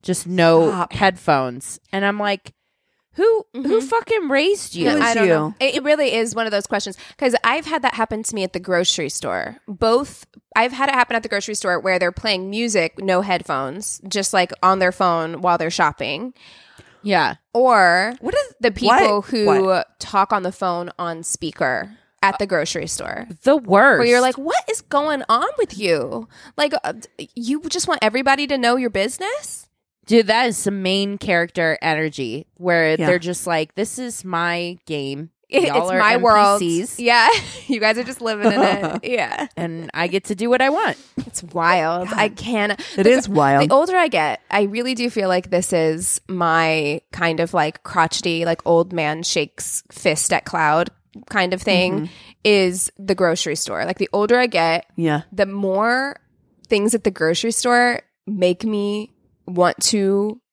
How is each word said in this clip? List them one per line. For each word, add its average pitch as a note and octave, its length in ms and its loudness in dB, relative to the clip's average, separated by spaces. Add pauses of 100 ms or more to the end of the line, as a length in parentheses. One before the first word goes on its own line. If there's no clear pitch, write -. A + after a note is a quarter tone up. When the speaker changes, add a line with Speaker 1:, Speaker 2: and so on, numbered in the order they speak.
Speaker 1:
just F3+ 240 -4
no E3 440 4
Speaker 2:
Stop. F3+ 220 -4
Speaker 1:
headphones. C#3+ 840 0 (140)
And G3 120 0
I'm G3+ 140 0
like, G3+ 360 -4 (600)
"Who, A4 380 2
who C4 100 -10 (180)
Speaker 3:
Mm-hmm. C#4 60 -8
Speaker 1:
fucking A4 420 -2
raised D#4 460 0
you?" E3+ 160 0
Speaker 2:
Who D4+ 60 0
is D4 60 0
Speaker 3:
I A#3 120 2
don't G#3+ 120 2
Speaker 2:
you? F3 60 4
Speaker 3:
know. D#3 280 0
It, C4+ 160 0
it C#4+ 60 -4
really D4 320 2
is A3+ 200 -2
one A3+ 120 -2
of G#3+ 60 -4
those G3+ 140 -2
questions. G3 300 -6 (220)
'Cause B3+ 160 2 (100)
I've D4 220 0
had D#4 160 -4
that B3+ 120 0
happen A3 280 -4
to - 120 -8
me G3+ 100 -4
at F3+ 100 -6
the F3+ 60 -4
grocery F3+ 500 -2
store. F#2 480 -6 (100)
Both, A3+ 580 0 (300)
I've A#3+ 160 0
had C4+ 160 -2
it C#4 60 -2
happen A#3+ 220 0
at A3 60 -2
the A3 60 -12
grocery G#3 260 -4
store F3+ 260 -2
where F#3 180 0
they're F3 140 0
playing F#3+ 380 -4
music, G#3 480 -2
no F#3+ 220 0
headphones, E3+ 880 -4
just, G3 240 -2
like, F3+ 200 2 (100)
on F#3+ 160 4
their F3+ 140 2
phone E3 500 0
while F3 160 2
they're E3 120 -2
shopping. D3+ 600 -2 (680)
Speaker 1:
Yeah. F3+ 340 0 (180)
Speaker 3:
Or G#3+ 680 4
Speaker 2:
What F#4 140 -6
is C#5 260 -2
Speaker 3:
the A#3 100 2
people A3 460 4
Speaker 2:
what? G3 100 -2
Speaker 3:
who G3+ 400 2
Speaker 2:
What? - 340 -2
Speaker 3:
talk G3+ 320 0
on G3 100 0
the G3 100 -4
phone F3 460 -6
on E3+ 240 -8
speaker D#3+ 720 -6 (260)
at G3 160 2
the G3+ 80 -2
grocery E3 400 -2
store. - 400 -10 (160)
Speaker 1:
The C#4 140 6
worst. G#3+ 440 6
Speaker 3:
Where A#3 80 4
you're A#3+ 120 6
like, B3+ 160 2
"What E4 340 -2
is A4 120 -4
going D4 460 -2
on C4 180 0 (120)
with C#4+ 200 -4
you? C3+ 500 -2 (300)
Like, D4 160 2 (100)
uh, - 80 -4 (260)
d-, - 160 -14
you B3+ 360 -4
just - 180 -4
want D#4+ 140 -2
everybody C4+ 460 0
to C#4 100 0
know A#3+ 180 2
your B3 140 -2
business?" F#4 760 -6 (380)
Speaker 1:
Dude, A3 220 4
that A3+ 220 2
is G3+ 100 -4
some G3 240 -4
main G3 360 0
character E3+ 640 0
energy D3+ 680 -4 (100)
where E3 420 2
Speaker 2:
Yeah. D#3 80 0
Speaker 1:
they're F3+ 120 4
just F3 280 -6
like, D#3+ 300 -2
"This F#3+ 220 -6
is B3 260 -8
my F3 600 -4
game. C#3+ 500 -8
Speaker 3:
<laughs> - 60 -20 (120)
It's - 140 4
Speaker 1:
Y'all E3+ 240 0
are F#3 80 0
Speaker 3:
my G#3+ 180 4
world. G#3 460 6
Speaker 1:
N F3 60 -2
P E3+ 160 0
Cs." - 160 -10
Speaker 3:
Yeah. A#3 340 4
<laughs> G#4+ 40 0 (280)
You B3 140 -2
guys A3 180 2
are B3 60 -4
just B3+ 160 -12
living G#3+ 320 0
in G3+ 80 0
Speaker 2:
<laughs> - 0 -
Speaker 3:
it. G3 440 0
Yeah. A#3+ 420 -4 (100)
Speaker 1:
And E3 380 -8
I E3+ 140 -2
get F#3 160 -2
to A3 100 -6
do A3 160 -2
what B3 100 4
I C4+ 100 4
want. D#4 260 -2 (300)
Speaker 3:
It's - 160 -10
wild. F3 720 0
I G#3+ 160 0
Speaker 2:
God. G#3 80 -8
Speaker 3:
can't. G#3 360 -2 (260)
Speaker 2:
It F#3+ 60 2
Speaker 3:
the, A3 60 8
Speaker 2:
is B3+ 180 4
wild. C#3+ 400 4
Speaker 3:
The A3+ 60 4
older F4+ 220 4
I E4 120 4
get, D#3 320 -2 (100)
I G#3 120 0
really A#3+ 320 -2
do A#3+ 160 -4
feel G3 180 -2
like F3+ 220 0
this F3+ 220 0
is D#3+ 560 0
my D#3+ 720 0 (120)
kind E3 280 -2
of, E3+ 140 -2
like, D#3 300 -2
crotchety, E3 600 -2
like, E3 220 -2
old F3 260 2
man D#3 300 -4
shakes - 600 -4 (100)
fist - 400 0
at - 120 -2
cloud E3 460 0 (380)
kind F#3 240 0
of F#3 100 -6
thing F#3 400 2
Speaker 2:
Mm-hmm. F3 100 -10 (320)
Speaker 3:
is F#3 540 2
the G3 160 -2
grocery E3+ 420 0
store. F#2+ 280 -6
Like, F3+ 140 -6
the G3 140 -2
older A3 260 2
I B3 100 2
get, E3 380 0 (100)
Speaker 2:
Yeah. D#3+ 260 0 (100)
Speaker 3:
the G3 140 0
more G#3 720 -2 (480)
things G#3+ 260 2
at A3 100 -2
the G#3+ 80 2
grocery F3 400 0
store A#3+ 480 2 (260)
make F3+ 380 0
me G#3 480 -4 (340)
want F3 360 0
to G3+ 580 0 (120)